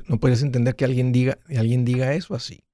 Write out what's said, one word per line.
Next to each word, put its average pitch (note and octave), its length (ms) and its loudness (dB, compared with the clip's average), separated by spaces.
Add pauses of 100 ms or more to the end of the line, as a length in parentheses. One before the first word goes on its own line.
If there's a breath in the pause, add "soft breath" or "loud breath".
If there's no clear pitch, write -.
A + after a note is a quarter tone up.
no C3 120 0
podrías B2+ 240 2
entender B2 320 0
que C#3 100 -2
alguien B2+ 260 0
diga, B2+ 360 0
que C#3 100 -4
alguien A#2 260 2
diga B2+ 300 0
eso F3+ 220 -6
así. - 280 -12 (100)